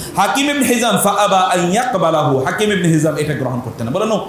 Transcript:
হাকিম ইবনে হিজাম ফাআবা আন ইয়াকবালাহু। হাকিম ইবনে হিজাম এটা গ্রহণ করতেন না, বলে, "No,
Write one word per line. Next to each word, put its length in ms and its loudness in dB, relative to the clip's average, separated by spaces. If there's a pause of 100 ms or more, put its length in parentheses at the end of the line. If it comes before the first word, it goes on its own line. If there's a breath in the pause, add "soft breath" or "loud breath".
(160 loud breath)
হাকিম 340 0
ইবনে 160 0
হিজাম 320 2
ফাআবা 400 2
আন 340 2
ইয়াকবালাহু। 720 0
হাকিম 280 0
ইবনে 160 0
হিজাম 280 2
এটা 180 -2
গ্রহণ 260 -4
করতেন 260 -6
না, 60 -4
বলে, 120 -2
"No, 140 0 (100)